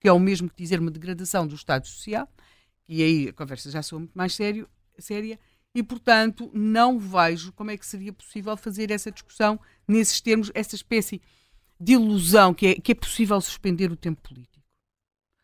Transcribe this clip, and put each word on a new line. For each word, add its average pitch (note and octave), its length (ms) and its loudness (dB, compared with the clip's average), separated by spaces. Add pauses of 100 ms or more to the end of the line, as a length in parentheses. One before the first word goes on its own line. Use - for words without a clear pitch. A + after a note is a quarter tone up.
que G3+ 80 6
é - 20 10
o F3 80 8
mesmo F3+ 300 0
que - 120 -18
dizer E3+ 200 -2
uma E3 100 -2
degradação F3 560 -6
do D3 80 -10
Estado C3 320 -4
Social, A3 420 -10 (580)
e D#3+ 140 -4
aí D#3+ 280 2
a - 40 -14
conversa C3+ 380 -14
já D3+ 100 -8
soa D#3+ 160 -12
muito E3 180 -14
mais F#3 200 -2
sério, G#3 340 -6 (300)
séria, G#3+ 400 -10 (340)
e, A#3+ 80 -2
portanto, A3+ 720 0
não A3 460 2
vejo F3+ 520 -2
como G#3 200 -12
é G#3 40 -10
que - 100 -18
seria G3 280 -14
possível G#3+ 420 -10
fazer G#3 360 -8
essa G#3 200 -6
discussão - 480 -2 (280)
nesses G#3+ 340 2
termos, A3 320 0
essa G#3+ 220 -6
espécie G#3 440 -4 (600)
de F#3 140 4
ilusão G3+ 600 6
que G3 140 0
é, F3+ 80 4
que - 160 -2
é A3+ 40 4
possível G3+ 460 0
suspender F3+ 500 -2
o E3 40 -8
tempo D#3+ 260 -6
político. B2+ 420 -20 (800)